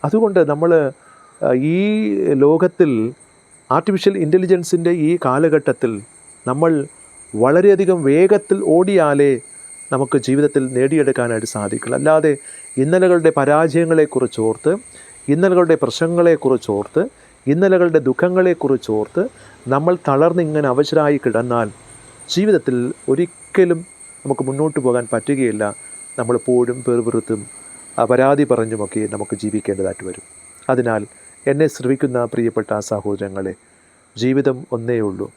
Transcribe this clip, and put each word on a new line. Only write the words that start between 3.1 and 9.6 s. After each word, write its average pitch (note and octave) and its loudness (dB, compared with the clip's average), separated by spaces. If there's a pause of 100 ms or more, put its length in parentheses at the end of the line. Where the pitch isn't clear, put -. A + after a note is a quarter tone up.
ആർട്ടിഫിഷ്യൽ G3 0
ഇൻ്റലിജൻസിൻ്റെ F3 0
ഈ E3+ 0
കാലഘട്ടത്തിൽ C3+ 0 (460)
നമ്മൾ D3 0 (500)
വളരെയധികം F3+ 4
വേഗത്തിൽ F#3+ 2
ഓടിയാലേ D#3 2 (500)